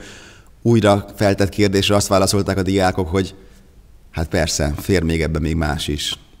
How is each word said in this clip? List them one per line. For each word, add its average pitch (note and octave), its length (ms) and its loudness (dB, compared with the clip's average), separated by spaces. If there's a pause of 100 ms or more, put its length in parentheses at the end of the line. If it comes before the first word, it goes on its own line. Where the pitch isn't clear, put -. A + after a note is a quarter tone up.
(600)
újra G#2 440 4 (100)
feltett G2 340 2
kérdésre G2+ 460 2
azt G#2 120 0
válaszolták F#2+ 500 0
a F#2+ 60 0
diákok, F#2 440 0
hogy F#2+ 280 -2 (760)
hát E2 160 -6
persze, D2+ 500 -2
fér F2 260 0
még D#2+ 180 0
ebbe D#2 180 -2
még D#2+ 160 -2
más D2+ 320 -4
is. - 320 -6 (200)